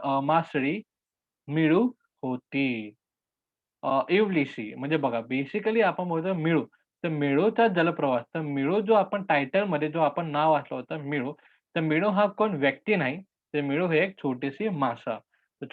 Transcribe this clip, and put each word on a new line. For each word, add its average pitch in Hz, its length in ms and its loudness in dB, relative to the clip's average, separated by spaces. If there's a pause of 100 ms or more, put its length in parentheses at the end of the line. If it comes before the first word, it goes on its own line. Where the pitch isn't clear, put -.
अ, 139 160 0
मासळी 156 640 0 (640)
मिळू 160 440 4 (300)
होती. 127 720 -4 (880)
अ, 135 160 0 (100)
इवलीशी 165 640 0
म्हणजे 139 220 -2
बघा 127 220 0
basically 185 680 -2
आपण 180 220 -2
बोलतो 165 260 -2
मिळू. 160 320 2 (380)
तर 170 60 -2
मिळूचा 160 580 2
जलप्रवास. 165 560 2 (120)
तर 165 40 -4
मिळू 147 420 0
जो 208 120 2
आपण 196 300 2
टायटलमध्ये 156 680 0
जो 160 100 0
आपण 156 240 0
नाव 156 260 2
वाचलं 139 260 0
होतं 131 200 -8
मिळू, 143 360 -4 (420)
तर 170 40 -2
मिळू 160 300 2
हा 202 160 2
कोण 202 300 0
व्यक्ती 139 400 0
नाही, 156 260 -2
तर - 400 -8
मिळू 143 260 0
हे 160 120 2
एक 190 180 -2
छोटीशी 139 520 -4
मासा, 123 480 -4 (440)
तर 139 100 -10